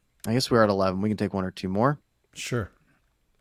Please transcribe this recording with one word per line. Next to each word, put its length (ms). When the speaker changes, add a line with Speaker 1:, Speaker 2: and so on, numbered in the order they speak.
Speaker 1:
I 80
guess 160
we're 120
at 80
eleven. 300
We 100
can 60
take 180
one 100
or 60
two 180
more. 300
Speaker 2:
Sure. 360